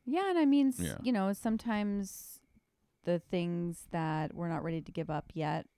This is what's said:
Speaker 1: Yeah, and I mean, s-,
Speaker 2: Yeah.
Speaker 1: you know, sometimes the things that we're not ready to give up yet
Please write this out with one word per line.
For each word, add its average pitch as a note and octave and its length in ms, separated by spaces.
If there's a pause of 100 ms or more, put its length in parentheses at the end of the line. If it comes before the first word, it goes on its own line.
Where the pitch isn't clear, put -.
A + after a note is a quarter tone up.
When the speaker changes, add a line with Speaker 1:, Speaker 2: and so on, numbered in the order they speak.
Speaker 1:
Yeah, F#4 240
and F4 100
I D4+ 60
mean, C#4 240
s-, B3+ 100
Speaker 2:
Yeah. E3+ 220
Speaker 1:
you C4 100
know, G3 220
sometimes G#3 1040 (640)
the F3 160
things F3 720
that D#3 420
we're E3+ 160
not D#3+ 140
ready E3 180
to - 100
give D#3+ 180
up D3+ 240
yet D#3+ 340 (100)